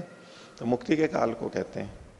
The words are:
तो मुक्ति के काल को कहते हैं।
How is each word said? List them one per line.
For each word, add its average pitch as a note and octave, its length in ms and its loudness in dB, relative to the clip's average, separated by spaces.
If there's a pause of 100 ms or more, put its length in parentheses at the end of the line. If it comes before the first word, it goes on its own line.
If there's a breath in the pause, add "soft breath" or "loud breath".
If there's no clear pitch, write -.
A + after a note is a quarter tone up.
(600 loud breath)
तो - 60 -4
मुक्ति B2 320 4
के D#3 100 6
काल A#2+ 260 2
को - 160 -4
कहते F#2+ 300 -2
हैं। G#2 200 -8 (200)